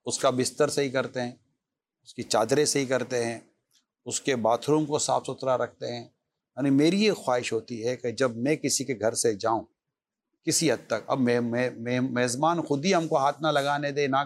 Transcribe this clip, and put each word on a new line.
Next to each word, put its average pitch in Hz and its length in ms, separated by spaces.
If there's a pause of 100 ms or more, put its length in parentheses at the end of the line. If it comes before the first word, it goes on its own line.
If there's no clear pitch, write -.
اس 120 140
کا 135 100
بستر 127 380
صحیح 143 240
کرتے 127 300
ہیں، 123 100 (720)
اس - 100
کی 120 100
چادریں 127 420
صحیح 139 200
کرتے 123 380
ہیں، 113 160 (680)
اس 120 160
کے 139 140
باتھ 117 340
روم 156 160
کو 143 140
صاف 127 280
ستھرا 131 300
رکھتے 120 380
ہیں۔ 117 80 (540)
یعنی 135 120
میری 160 340
یہ 214 80
خواہش 123 420
ہوتی 113 340
ہے 123 100
کہ 123 140
جب 123 240
میں 131 200
کسی 139 280
کے 135 160
گھر 110 140
سے 117 200
جاؤں 110 300 (840)
کسی 156 260
حد 110 160
تک، 110 200
اب 135 120
میں، 120 200
میں، 120 300
میں، 120 300
میزبان 127 640
خود 143 240
ہی 190 100
ہم 165 120
کو 156 100
ہاتھ 143 240
نہ 160 60
لگانے 143 440
دے، 143 160
نہ 135 180